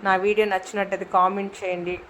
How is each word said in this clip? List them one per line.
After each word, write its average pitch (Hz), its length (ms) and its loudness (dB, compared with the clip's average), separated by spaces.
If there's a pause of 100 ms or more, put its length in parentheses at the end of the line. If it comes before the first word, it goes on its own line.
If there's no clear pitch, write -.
నా 190 60 4 (120)
వీడియో 208 300 4
నచ్చినట్టయితే 190 520 -4 (100)
కామెంట్ 196 440 2
చేయండి. 180 360 -4 (140)